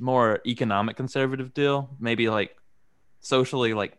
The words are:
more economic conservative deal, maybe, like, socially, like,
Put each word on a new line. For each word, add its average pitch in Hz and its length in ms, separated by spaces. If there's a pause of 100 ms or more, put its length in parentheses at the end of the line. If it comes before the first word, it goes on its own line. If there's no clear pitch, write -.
more 123 440
economic 110 520
conservative 131 580
deal, 139 460
maybe, 117 280
like, 107 280 (640)
socially, 127 520
like, 101 260